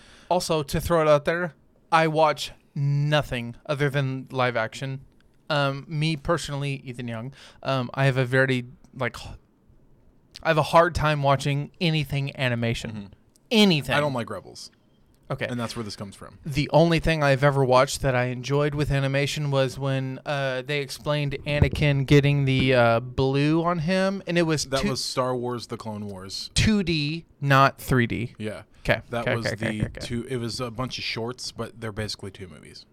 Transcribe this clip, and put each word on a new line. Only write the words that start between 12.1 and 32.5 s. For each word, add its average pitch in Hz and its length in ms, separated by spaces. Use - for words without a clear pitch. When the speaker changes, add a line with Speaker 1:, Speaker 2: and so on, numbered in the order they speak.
Speaker 1:
animation. 120 520
Speaker 2:
Mm-hmm. 104 160
Speaker 1:
Anything. 180 440
Speaker 2:
I 143 60
don't 147 120
like 120 160
Rebels. 90 420
Speaker 1:
Okay. 127 160
Speaker 2:
And 120 120
that's 117 160
where 117 100
this 101 120
comes 98 200
from. - 280
Speaker 1:
The 147 260
only 165 300
thing 160 220
I've 135 200
ever 139 220
watched 127 380
that 135 120
I 123 100
enjoyed 131 500
with 143 160
animation 139 600
was 135 280
when, 131 480
uh, 135 400
they 147 140
explained 143 680
Anakin 147 580
getting 143 400
the, 131 300
uh, 117 260
blue 139 640
on 175 140
him, 190 480
and 170 100
it 175 60
was 160 240
Speaker 2:
That 131 160
Speaker 1:
two 139 80
Speaker 2:
was 127 120
Star 127 320
Wars: 120 340
The 117 100
Clone 104 300
Wars. 95 440
Speaker 1:
two 208 300
D, 160 420
not 139 400
three 123 260
D. 104 300
Speaker 2:
Yeah. 107 280
Speaker 1:
Okay. 113 280
Speaker 2:
That 117 140
Speaker 1:
Okay, 120 120
Speaker 2:
was 113 120
Speaker 1:
okay, - 100
Speaker 2:
the 110 120
Speaker 1:
okay, 107 180
okay. - 160
Speaker 2:
two. 120 260
It 131 80
was 117 240
a 123 100
bunch 120 280
of 101 60
shorts, - 480
but 110 280
they're 110 100
basically 104 420
two 95 160
movies. 65 440